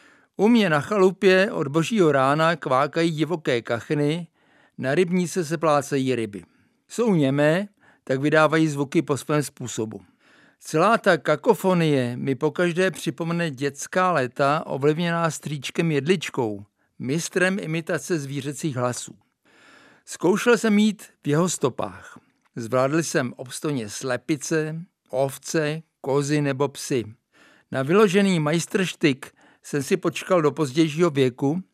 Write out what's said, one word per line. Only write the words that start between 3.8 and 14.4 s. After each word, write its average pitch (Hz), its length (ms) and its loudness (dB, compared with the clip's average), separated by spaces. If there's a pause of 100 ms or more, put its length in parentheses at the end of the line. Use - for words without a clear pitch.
na 131 160 -2
rybníce 180 500 0
se 156 140 -4
plácejí 143 560 0
ryby. 101 300 -6 (440)
Jsou 220 260 0
němé, 151 540 2 (360)
tak 135 160 -2
vydávají 156 480 4
zvuky 143 340 0
po 135 140 -2
svém 147 260 -2
způsobu. 110 580 -8 (600)
Celá 190 360 2
ta 180 180 4
kakofonie 151 1000 2
mi 135 180 -4
pokaždé 175 560 0
připomene 170 600 -4
dětská 143 600 -2
léta 143 540 0